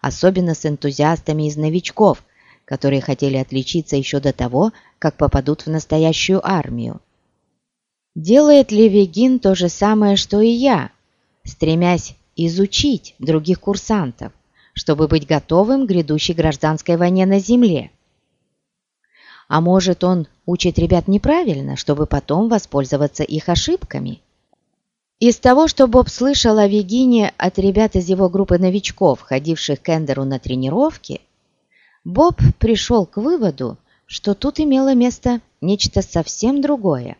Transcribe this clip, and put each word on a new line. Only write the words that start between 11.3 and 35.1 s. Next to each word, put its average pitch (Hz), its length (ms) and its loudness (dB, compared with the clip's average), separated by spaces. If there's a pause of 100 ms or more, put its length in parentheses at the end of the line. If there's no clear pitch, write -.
стремясь 170 680 -2 (200)
изучить 190 840 -2
других 156 400 0
курсантов, 196 720 -4 (400)
чтобы 156 340 -2
быть 147 200 0
готовым 202 580 0
к 208 40 -8
грядущей 165 440 -2
гражданской 160 640 -2
войне 180 280 2
на 196 140 2
Земле? 196 520 0 (1600)
А 156 140 0
может, 180 420 2
он 180 240 0 (180)
учит 175 340 -2
ребят 170 280 0
неправильно, 196 680 0
чтобы 147 300 -2
потом 151 440 -2
воспользоваться 143 720 -2
их - 240 -6
ошибками? - 720 -4 (1000)
Из 233 180 0
того, 262 300 4
что 269 200 2
Боб 240 220 2
слышал 247 480 0
о 208 100 4
Вегине 214 680 2
от 185 220 -4
ребят 196 360 0
из 180 140 -2
его 190 180 2
группы 180 300 0
новичков, 185 640 0
ходивших 147 600 -4
к - 80 -8
Эндеру 139 360 -2
на 135 140 -4
тренировки, 135 840 -4 (800)
Боб 277 380 0 (160)
пришёл 220 480 0
к - 120 -10
выводу, 202 600 -2 (280)
что - 280 -6
тут 294 260 -6
имело 269 360 2
место 240 440 0 (220)